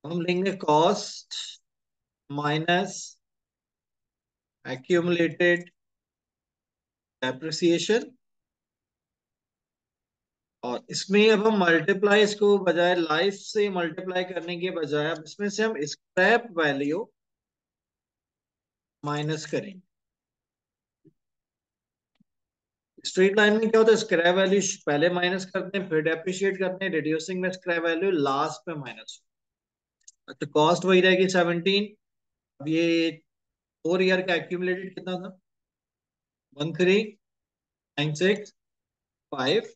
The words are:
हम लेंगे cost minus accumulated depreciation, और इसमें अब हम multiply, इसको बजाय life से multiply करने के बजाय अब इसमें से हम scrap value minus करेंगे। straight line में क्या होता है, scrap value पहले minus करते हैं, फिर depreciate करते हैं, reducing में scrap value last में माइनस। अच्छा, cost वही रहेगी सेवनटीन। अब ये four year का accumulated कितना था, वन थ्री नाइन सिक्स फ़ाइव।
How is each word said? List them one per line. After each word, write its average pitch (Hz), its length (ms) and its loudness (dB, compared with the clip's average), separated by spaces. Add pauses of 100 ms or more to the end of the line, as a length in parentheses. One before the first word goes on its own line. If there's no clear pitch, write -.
हम 170 160 -6
लेंगे 180 360 -2
cost - 760 0 (960)
minus 156 680 -2 (1700)
accumulated 170 1040 0 (1500)
depreciation, 165 880 0 (2500)
और 123 280 -6
इसमें 208 400 2
अब 208 160 2
हम 220 140 4
multiply, 190 600 4
इसको 202 360 2
बजाय 175 360 2
life 170 400 0
से 208 360 -4
multiply 180 540 -4
करने 175 360 -8
के 185 100 -4
बजाय 151 400 -2
अब 156 160 -8
इसमें 202 220 -6
से 208 140 -4
हम 220 120 0 (100)
scrap 226 600 0 (120)
value 147 520 -2 (1900)
minus 151 420 -4
करेंगे। 104 340 -8 (3250)
straight 196 320 2
line 208 160 4
में 220 180 2
क्या 220 100 6
होता 220 120 6
है, 202 40 8
scrap 175 380 2
value 190 260 4 (260)
पहले 151 240 2
minus 180 400 -2
करते 185 280 -6
हैं, 180 100 -6
फिर 156 140 0
depreciate 185 560 -2
करते 190 260 -4
हैं, 180 80 -4
reducing 160 480 -4
में 185 120 -2
scrap 170 300 -4
value 170 280 0
last 147 580 -2
में 165 80 -8
माइनस। 113 440 -14 (1080)
अच्छा, 143 180 -10
cost 170 380 2
वही 185 160 6
रहेगी 185 280 4
सेवनटीन। 180 560 0 (760)
अब 143 80 -8
ये 165 420 0 (760)
four 180 180 0
year 185 240 2
का 175 80 0
accumulated 180 600 -4
कितना 185 240 -8
था, 196 200 -14 (1160)
वन 156 180 -4
थ्री 185 220 2 (1040)
नाइन 151 160 -2
सिक्स 190 380 -2 (800)
फ़ाइव। 156 440 -2